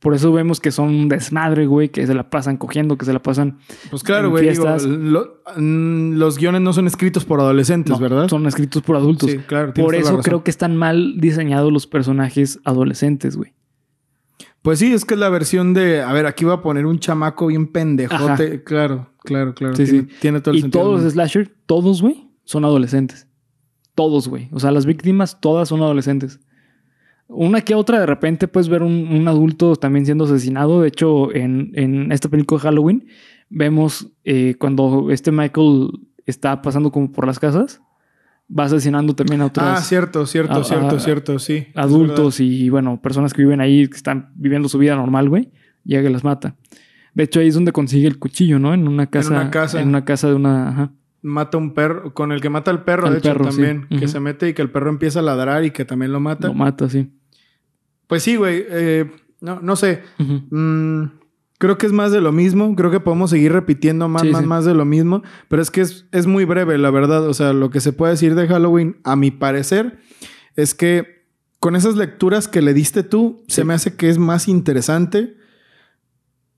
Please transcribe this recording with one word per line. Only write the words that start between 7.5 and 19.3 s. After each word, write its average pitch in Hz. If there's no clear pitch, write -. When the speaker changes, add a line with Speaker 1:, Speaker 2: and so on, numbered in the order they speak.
Speaker 1:
No, 131
Speaker 2:
¿verdad? 131
Speaker 1:
son 156
escritos 143
por 160
adultos. 151
Speaker 2:
Sí, 139
claro, 147
tienes 160
Speaker 1:
Por 160
Speaker 2:
toda -
la -
Speaker 1:
eso 147
Speaker 2:
razón. 127
Speaker 1:
creo 165
que 170
están 170
mal 170
diseñados 151
los 143
personajes 135
adolescentes, 135
güey. -
Speaker 2:
Pues 156
sí, 247
es 214
que 226
es 208
la 202
versión 180
de, 180
a 123
ver, 151
aquí 143
va 175
a 170
poner 147
un 165
chamaco 156
bien 156
pendejote. 143
Speaker 1:
Ajá. 147
Speaker 2:
Claro, 139
claro, 135